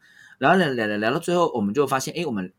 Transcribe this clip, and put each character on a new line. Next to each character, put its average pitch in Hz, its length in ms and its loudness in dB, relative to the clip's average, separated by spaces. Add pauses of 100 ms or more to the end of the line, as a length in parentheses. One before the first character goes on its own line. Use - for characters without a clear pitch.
(380)
然 139 140 4
后 190 40 6
聊， 175 120 2
聊， 120 180 -2
聊， 104 120 -2
聊 110 120 0
到 143 80 0
最 175 160 -2
后， 175 200 2
我 117 60 0
们 101 140 0
就 143 100 2
发 135 140 -2
现， 147 160 -6
诶， 165 120 -4
我 143 40 -4
们， 92 280 -6